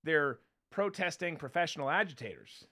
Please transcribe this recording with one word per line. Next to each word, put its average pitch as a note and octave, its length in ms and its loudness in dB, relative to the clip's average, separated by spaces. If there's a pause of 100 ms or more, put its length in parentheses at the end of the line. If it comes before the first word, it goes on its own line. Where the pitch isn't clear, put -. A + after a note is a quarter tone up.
their D3 360 2 (320)
protesting F#3 680 -2
professional D3 540 -2
agitators. B2 800 -4